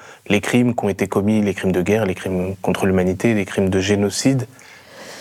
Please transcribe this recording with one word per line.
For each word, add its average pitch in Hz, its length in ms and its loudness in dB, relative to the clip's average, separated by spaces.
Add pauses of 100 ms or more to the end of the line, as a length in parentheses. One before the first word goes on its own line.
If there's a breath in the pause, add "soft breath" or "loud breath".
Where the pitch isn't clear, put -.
(280 loud breath)
les 101 140 2
crimes 123 320 2
qui - 100 -4
ont 104 60 0
été 95 160 -2
commis, 104 340 0
les 101 140 0
crimes 95 180 0
de 90 80 0
guerre, 104 240 2
les 92 100 -2
crimes 92 420 -4
contre - 280 -2
l'humanité, 92 480 2
les 101 140 0
crimes 95 240 0
de 95 100 2
génocide ? 104 640 0 (760 loud breath)